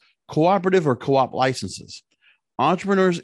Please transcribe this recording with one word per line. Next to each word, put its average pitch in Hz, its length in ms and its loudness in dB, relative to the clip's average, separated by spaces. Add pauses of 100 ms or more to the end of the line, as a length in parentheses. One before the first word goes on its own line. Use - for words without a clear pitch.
(280)
cooperative 185 600 2
or 123 80 2
co-op 135 380 0
licenses. 113 680 -6 (560)
Entrepreneurs 185 640 0